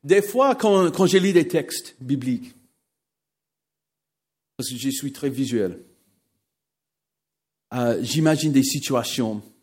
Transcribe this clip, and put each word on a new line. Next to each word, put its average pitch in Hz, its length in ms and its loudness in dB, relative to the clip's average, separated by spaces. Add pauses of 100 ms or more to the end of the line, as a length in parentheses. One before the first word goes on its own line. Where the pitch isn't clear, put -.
Des 196 180 4
fois, 254 320 2
quand, 196 380 4
quand 190 140 2
je 190 120 4
lis 185 140 2
des 165 160 4
textes - 520 -6
bibliques, 127 540 -4 (2000)
parce 127 140 -8
que 127 60 -10
je 131 140 -4
suis 135 220 -6
très 139 180 -4
visuel, 113 520 -2 (1900)
euh, 120 300 -2
j'imagine 156 500 0
des 135 100 4
situations 120 800 -4 (200)